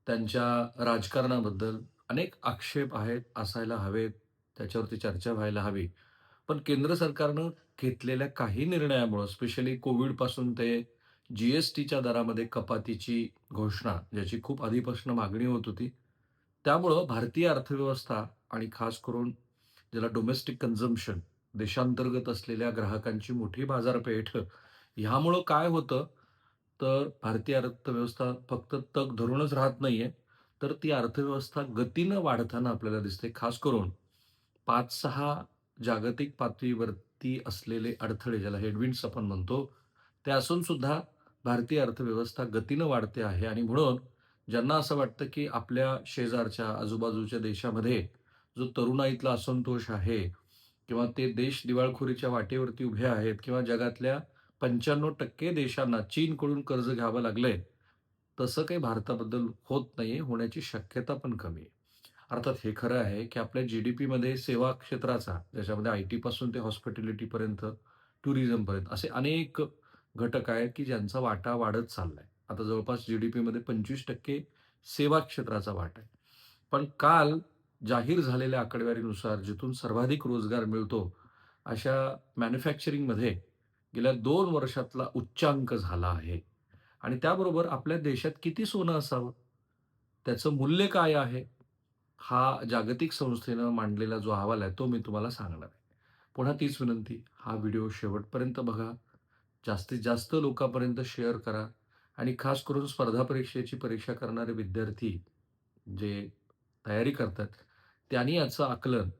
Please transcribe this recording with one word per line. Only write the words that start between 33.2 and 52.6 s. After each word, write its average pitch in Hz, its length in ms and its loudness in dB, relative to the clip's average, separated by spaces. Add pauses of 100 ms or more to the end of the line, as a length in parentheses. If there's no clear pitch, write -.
खास 120 240 -2
करून 110 320 2 (760)
पाच 123 340 2
सहा 147 420 -2 (420)
जागतिक 120 540 0
पातळीवरती 120 1080 -2
असलेले 113 540 -4
अडथळे, 113 380 -2
ज्याला 101 200 -2
हेडविंड्स 110 460 0
आपण 113 200 -4
म्हणतो, 101 500 -2 (520)
ते 139 40 2
असून 139 320 4
सुद्धा 151 380 0 (440)
भारतीय 123 360 2
अर्थव्यवस्था 117 640 0
गतीनं 117 400 0
वाढते 117 380 0
आहे. 98 240 0
आणि 110 160 0
म्हणून 127 340 4 (540)
ज्यांना 120 240 2
असं 151 220 2
वाटतं 135 360 0
की 147 140 -2
आपल्या 131 600 0
शेजारच्या, 117 600 -2
आजूबाजूच्या 110 720 -2
देशामध्ये 110 680 0 (500)
जो 127 80 0
तरुणाईतला 127 640 2
असंतोष 120 600 0
आहे 101 380 0 (600)
किंवा 120 180 2 (120)
ते 127 140 2
देश 127 340 0
दिवाळखोरीच्या 127 640 2
वाटेवरती 123 540 -2